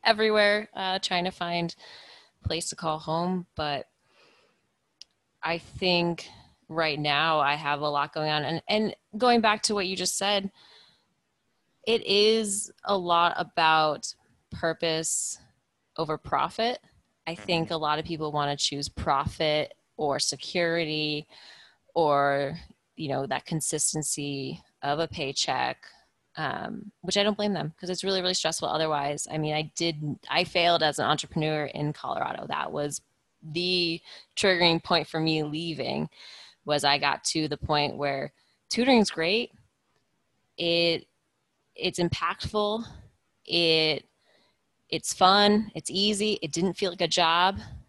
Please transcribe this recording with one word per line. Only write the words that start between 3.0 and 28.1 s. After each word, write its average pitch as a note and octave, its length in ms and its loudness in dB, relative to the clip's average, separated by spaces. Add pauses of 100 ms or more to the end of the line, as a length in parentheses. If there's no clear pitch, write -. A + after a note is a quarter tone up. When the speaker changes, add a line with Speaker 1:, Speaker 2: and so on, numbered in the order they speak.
Speaker 1:
But D3 320 -4 (1500)
I E3 180 -4
think F3 680 0 (400)
right D#3 320 -2
now D3+ 400 2
I C#3+ 160 2
have D3 240 -2
a D3+ 100 -2
lot C#3+ 240 -2
going D#3 180 -2
on. D3+ 120 0
And, D#3+ 240 -4
and G#3+ 280 0 (220)
going A#3+ 220 4
back G#3+ 240 2
to A3 100 0
what G3 140 0
you F#3+ 80 -4
just F#3 220 -4
said, G3 340 -2 (1400)
it A3+ 180 0
is G#3 640 2 (140)
a G3+ 140 0
lot E3+ 400 2
about D#3 760 2 (460)
purpose E3 800 -2 (580)
over D#3 200 -2
profit. F3 640 -2 (480)
I E3 80 -6
think E3+ 340 0
Speaker 2:
Mm-hmm. - 20 -4
Speaker 1:
a E3 60 -2
lot D3+ 220 0
of D#3 60 -6
people D#3 260 -4
wanna C#3+ 260 0
choose C#3+ 320 -4
profit D3+ 840 -2 (240)
or C#3+ 220 0
security D#3 1080 -2 (680)
or, C#3+ 640 2 (380)
you D#3 140 -6
know, C3+ 180 -2
that - 180 -4
consistency C#3+ 1160 -4 (200)
of C#3+ 180 -2
a E3 80 0
paycheck, C3 680 -2 (600)
um, - 540 -6 (100)
which F#3 160 -2
I G3+ 60 4
don't G3+ 140 2
blame G#3 160 -2
them D#3 260 -4
'cause F3 100 -10
it's F#3 140 -4
really, F#3+ 180 0